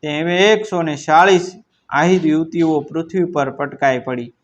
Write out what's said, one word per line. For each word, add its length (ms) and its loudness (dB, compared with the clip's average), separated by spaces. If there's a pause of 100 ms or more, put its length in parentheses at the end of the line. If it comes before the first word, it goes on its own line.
તેમ 240 -4
એકસો 540 2
ને 140 -4 (100)
ચાળીસ 420 4 (420)
આહિર 380 2
યુવતીઓ 540 0
પૃથ્વી 520 -4
પર 180 -2
પટકાઈ 480 -2
પડી. 340 -8 (100)